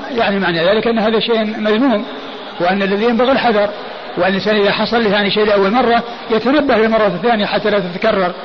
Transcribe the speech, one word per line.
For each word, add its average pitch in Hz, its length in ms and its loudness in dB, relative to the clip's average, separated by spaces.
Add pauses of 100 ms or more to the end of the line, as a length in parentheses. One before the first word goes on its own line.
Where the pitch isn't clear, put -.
(100)
يعني 208 280 0
معنى 170 260 0
ذلك 214 220 2
أن 233 120 0
هذا 220 220 2
شيء 220 240 0
مذموم، 214 600 0 (540)
وأن 190 220 0
الذي 196 220 0
ينبغي 240 280 2
الحذر، 214 360 2 (480)
وأن 175 120 2
الإنسان 196 280 0
إذا 202 160 2
حصل 226 320 0
له 208 60 2
يعني 202 200 0
شيء 214 140 0
لأول 202 260 2
مرة 233 320 2 (280)
يتنبه 262 460 2
للمرة 220 300 2
الثانية 202 400 0
حتى 202 240 -2
لا 208 100 2
تتكرر 185 520 -2 (120)